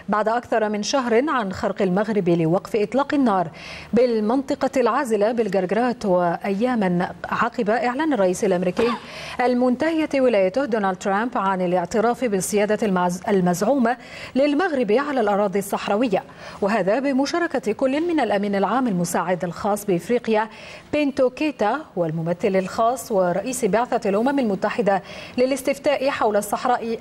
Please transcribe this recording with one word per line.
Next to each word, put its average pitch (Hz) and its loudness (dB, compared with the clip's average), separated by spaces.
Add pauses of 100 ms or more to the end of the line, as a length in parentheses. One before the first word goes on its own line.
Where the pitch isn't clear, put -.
بعد 208 0
أكثر 226 0
من 208 -2
شهر 240 2
عن 233 0
خرق 202 -2
المغرب 202 2
لوقف 170 2
إطلاق 247 0
النار 208 2 (440)
بالمنطقة 247 2
العازلة 226 2
بالجرجرات، 220 0
وأياما 190 0 (120)
عقب 214 -2
إعلان 254 0
الرئيس 185 2
الأمريكي 185 2 (480)
المنتهية 254 2
ولايته 240 2
دونالد 202 0
ترامب 214 -2
عن 190 0
الاعتراف 196 0
بالسيادة 208 0
المعز-، 180 0
المزعومة 208 2 (380)
للمغرب 285 2
على 269 0
الأراضي 202 2
الصحراوية، 202 -2 (380)
وهذا 202 2
بمشاركة 277 0
كل 269 0
من 330 0
الأمين 208 0
العام 208 0
المساعد 175 -2
الخاص 202 -4
بإفريقيا 214 0 (440)
بينتو 277 2
كيتا 254 -2 (160)
والممثل 170 -2
الخاص 233 0
ورئيس 190 0
بعثة 220 0
الأمم 247 0
المتحدة 202 0 (360)
للاستفتاء 269 0
حول 220 0
الصحراء 226 -2